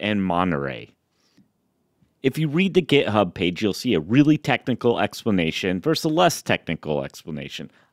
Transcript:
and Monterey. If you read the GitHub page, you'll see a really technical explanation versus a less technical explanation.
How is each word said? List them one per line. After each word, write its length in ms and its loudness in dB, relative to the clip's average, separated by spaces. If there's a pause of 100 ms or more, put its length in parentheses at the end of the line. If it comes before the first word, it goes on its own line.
and 240 0
Monterey. 640 -2 (1300)
If 160 0
you 100 -2
read 240 0
the 80 4
GitHub 540 2
page, 260 -2
you'll 140 0
see 180 -2
a 80 4
really 380 4
technical 600 0
explanation 840 0
versus 240 -2
a 20 0
less 320 2
technical 640 -4
explanation. 640 -12 (220)